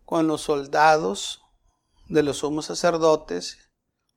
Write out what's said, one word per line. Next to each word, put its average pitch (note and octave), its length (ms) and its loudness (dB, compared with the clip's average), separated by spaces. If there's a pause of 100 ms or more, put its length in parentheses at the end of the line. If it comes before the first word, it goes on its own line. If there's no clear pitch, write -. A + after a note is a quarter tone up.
con E3 240 0
los D#3 140 -2
soldados D#3 1000 0 (680)
de D3+ 140 2
los C#3 160 -4
sumos D3+ 260 -6
sacerdotes E3 960 -2 (580)